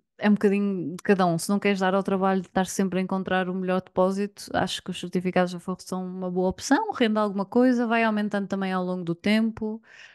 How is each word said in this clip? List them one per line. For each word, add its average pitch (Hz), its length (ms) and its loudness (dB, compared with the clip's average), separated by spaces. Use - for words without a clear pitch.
é 208 120 2
um 208 40 8
bocadinho 196 640 2
de - 80 -14
cada 190 220 4
um. 165 120 2
Se - 120 -4
não 202 100 2
queres 202 200 0
dar 185 140 2
ao 196 100 0
trabalho 190 380 0
de 175 60 -14
estar 190 200 -2
sempre 185 320 -2
a - 20 0
encontrar 185 480 -2
o 180 60 -4
melhor 185 260 0
depósito, 196 720 -2
acho - 300 -2
que - 80 -8
os 175 80 -8
certificados 180 520 0
de 180 60 -8
aforro 180 240 -8
são 185 240 -8
uma 185 260 -6
boa 185 180 2
opção. 349 420 0
Rende 214 280 2
alguma 202 260 -2
coisa, 247 420 4
vai 226 160 2
aumentando 208 440 0
também 190 260 -2
ao 185 120 -2
longo 180 180 -4
do 170 120 -2
tempo. 220 680 0